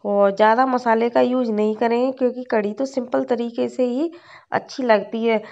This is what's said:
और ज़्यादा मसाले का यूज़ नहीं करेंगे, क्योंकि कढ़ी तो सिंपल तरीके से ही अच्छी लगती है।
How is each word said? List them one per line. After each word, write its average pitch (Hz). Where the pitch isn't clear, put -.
और 202
ज़्यादा 226
मसाले 233
का 247
यूज़ 247
नहीं 214
करेंगे, 240
क्योंकि 247
कढ़ी 208
तो 269
सिंपल 269
तरीके 240
से 254
ही 262
अच्छी -
लगती 226
है। 220